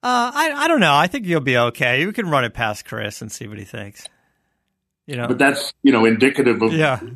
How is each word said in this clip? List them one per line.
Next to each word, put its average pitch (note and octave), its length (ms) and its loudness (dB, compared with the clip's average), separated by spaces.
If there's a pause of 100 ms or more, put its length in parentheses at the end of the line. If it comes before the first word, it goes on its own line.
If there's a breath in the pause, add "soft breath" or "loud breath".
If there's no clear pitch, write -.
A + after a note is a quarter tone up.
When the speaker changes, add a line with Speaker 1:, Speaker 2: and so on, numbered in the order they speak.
Speaker 1:
Uh, B3 300 0
I, D4+ 220 0
I C#4+ 120 -2
don't D#4+ 120 4
know. D#3+ 140 4
I D3+ 140 4
think A#3 180 -6
you'll E3+ 160 0
be B2+ 160 2
okay. A#2+ 440 0
You F#3+ 100 -2
can G3+ 180 -4
run C#3 140 0
it A2+ 100 -6
past G#2+ 320 -6
Chris A2 360 -10
and A2+ 100 -14
see - 160 -14
what G#2+ 100 -14
he G#2 60 -14
thinks. G2+ 420 -16 (1000)
You C#3+ 100 -12
know? A#2+ 120 -6
Speaker 2:
But B2 120 -2
that's, C#3 420 0
you C3+ 100 6
know, A2+ 140 4
indicative A#2 560 2
of A2+ 120 2
Speaker 1:
Yeah. D3+ 260 0 (160)